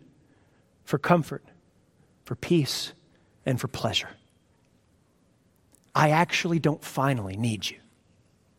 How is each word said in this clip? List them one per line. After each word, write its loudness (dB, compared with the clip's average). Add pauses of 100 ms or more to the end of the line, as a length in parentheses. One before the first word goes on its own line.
(840)
for -2
comfort, 0 (800)
for -6
peace, 0 (540)
and 0
for -4
pleasure. -4 (1900)
I 6
actually 2
don't 0
finally -2
need -4
you.'" -14 (800)